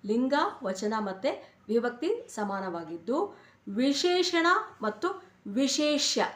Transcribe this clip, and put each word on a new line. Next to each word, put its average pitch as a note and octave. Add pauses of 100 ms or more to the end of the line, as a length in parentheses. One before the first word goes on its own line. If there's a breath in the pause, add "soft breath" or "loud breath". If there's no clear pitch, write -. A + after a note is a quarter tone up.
ಲಿಂಗ, B3 (300)
ವಚನ G#3
ಮತ್ತೆ G3+ (120)
ವಿಭಕ್ತಿ A#3+
ಸಮಾನವಾಗಿದ್ದು G3 (300 loud breath)
ವಿಶೇಷಣ E4 (360)
ಮತ್ತು D#4+ (220 loud breath)
ವಿಶೇಷ್ಯ C#4